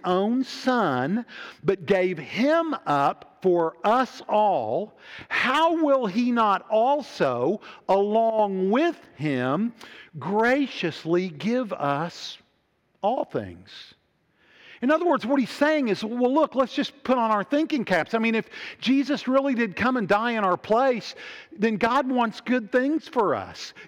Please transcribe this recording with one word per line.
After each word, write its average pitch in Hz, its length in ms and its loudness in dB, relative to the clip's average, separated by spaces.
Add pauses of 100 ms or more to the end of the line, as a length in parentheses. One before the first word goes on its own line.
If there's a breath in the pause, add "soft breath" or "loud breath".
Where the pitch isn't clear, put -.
own 202 380 2
son, 196 840 0 (380 loud breath)
but 165 240 -2
gave 185 320 2
him 294 560 0 (100)
up 147 560 0
for 175 420 2
us 240 460 0
all, 190 680 0 (320 loud breath)
how 320 540 2
will 269 220 4
he 240 260 0
not 208 380 2
also, 214 920 0 (280 loud breath)
along 208 800 2
with 302 300 2 (160)
him, 143 580 -2 (460 loud breath)
graciously 190 1120 0
give 202 440 -2
us 143 640 -4 (640)
all 226 240 -2
things?" 92 680 -12 (840 loud breath)
In 254 100 2
other 330 140 2
words, 277 200 0
what 277 140 2
he's 233 100 0
saying 294 380 0
is, 202 160 -2
"Well, 247 280 0
look, 302 220 2
let's 247 220 0
just - 280 -6
put 254 140 2
on 226 140 2
our 208 120 0
thinking 285 420 -2
caps. 170 280 0
I 226 60 0
mean, 226 160 0
if 220 140 -4 (300 loud breath)
Jesus 269 480 0
really 269 280 2
did 226 200 -2
come 254 200 0
and 208 120 -2
die 233 240 2
in 220 120 -2
our 180 140 2
place, 240 580 0 (420 loud breath)
then 220 200 0
God 247 320 2
wants 240 320 -2
good 233 300 -2
things 277 360 0
for 196 260 0
us. 92 400 -8 (140 loud breath)